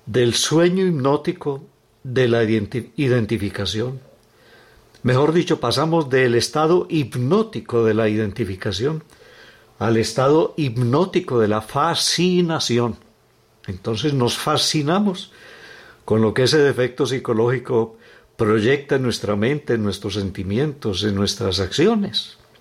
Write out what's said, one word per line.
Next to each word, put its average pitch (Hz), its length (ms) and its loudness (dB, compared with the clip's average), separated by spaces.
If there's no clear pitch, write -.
del 120 280 2
sueño 180 520 2
hipnótico 143 800 -2
de 127 240 0
la 117 160 2
identi-, 110 540 -2
identificación. 110 1040 -2
Mejor 131 280 2
dicho, 170 300 0
pasamos 151 480 0
del 127 260 2
estado 156 540 2
hipnótico 131 960 0
de 110 80 4
la 110 160 2
identificación 107 960 -4
al 113 160 2
estado 135 600 2
hipnótico 139 840 0
de 110 80 4
la 107 140 0
fascinación. 156 1400 0
Entonces 113 460 -4
nos 120 240 0
fascinamos 156 960 -2
con 110 180 0
lo 107 120 2
que 127 100 2
ese 139 140 2
defecto 127 480 2
psicológico 120 880 -2
proyecta 113 600 2
en 131 80 0
nuestra 104 340 -2
mente, 127 380 0
en 110 80 -2
nuestros 98 320 -4
sentimientos, 101 880 -4
en 104 120 0
nuestras 98 460 -2
acciones. 202 760 0